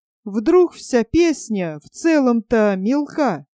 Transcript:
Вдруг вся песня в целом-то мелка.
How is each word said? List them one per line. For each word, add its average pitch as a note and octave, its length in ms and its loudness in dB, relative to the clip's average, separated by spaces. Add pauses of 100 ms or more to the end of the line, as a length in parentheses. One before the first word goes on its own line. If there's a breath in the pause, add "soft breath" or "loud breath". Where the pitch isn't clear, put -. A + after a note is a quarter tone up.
(240)
Вдруг A#3 500 2
вся - 300 -2
песня G#3+ 800 -2
в - 60 -20
целом-то A#3 880 2
мелка. A#3+ 760 -2